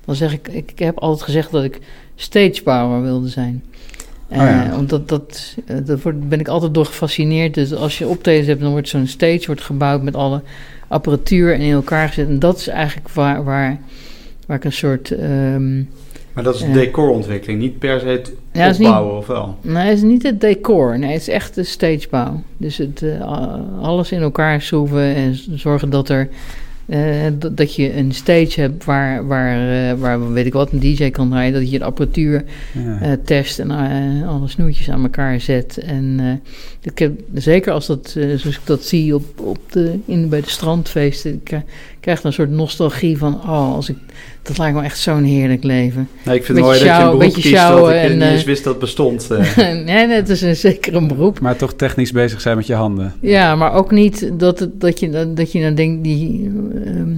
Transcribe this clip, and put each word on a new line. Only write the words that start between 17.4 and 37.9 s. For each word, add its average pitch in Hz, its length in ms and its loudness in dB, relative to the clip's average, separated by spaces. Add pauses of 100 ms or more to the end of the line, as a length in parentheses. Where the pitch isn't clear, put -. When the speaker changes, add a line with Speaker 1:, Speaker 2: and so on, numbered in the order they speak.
Speaker 3:
niet 127 200 -4
per 135 200 0
se 123 80 -6
het 127 260 -4 (180)
Speaker 1:
Ja, 170 180 2
is 180 80 2
niet 220 100 6
Speaker 3:
opbouwen, 104 300 2
of 107 100 -10
wel? 104 340 -6
Speaker 1:
Nee, 170 260 0
het 208 100 4
is 208 60 2
niet 240 200 4
het 214 180 0
decor. 185 580 2
Nee, 143 120 -2
het 160 100 -2
is - 80 -10
echt - 260 -4
de 180 80 -4
stagebouw. 147 800 -2 (140)
Dus 151 200 -6
het, 143 240 -6
eh, 156 200 -4
a-, - 440 -6 (160)
alles 175 300 0
in 180 100 -2
elkaar 151 400 0
schroeven 143 540 0
en 131 200 0
z-, - 180 -12
zorgen 147 360 0
dat 139 200 0
er, 135 200 0 (560)
eh, 151 400 0 (140)
d-, 160 180 -6
dat 147 180 0
je 139 220 0
een 135 140 0
stage 165 500 2
hebt 143 240 -2
waar, 139 420 -2
waar, 127 640 0
eh, 123 80 -2
waar, 120 340 0
weet 123 120 2
ik 123 80 -2
wat, 135 180 0
een 139 80 0
D 143 180 4
J 143 120 2
kan 127 200 0
draaien, 127 240 0
dat 131 180 0
je 135 80 -2
de - 60 -6
apparatuur, 147 580 0 (400)
Speaker 2:
Ja. 107 180 -4
Speaker 1:
eh, 143 100 0 (120)
test 139 360 0
en, 147 120 -4
eh, 139 580 -2
alle 139 180 -2
snoertjes 151 420 4
aan 131 140 2
elkaar 127 360 0
zet. 123 380 -2
En, 135 420 -2
eh, 127 120 0 (500)
ik - 180 -10
heb, 151 120 2 (220)
zeker 156 400 2
als 151 120 -4
dat, - 320 -6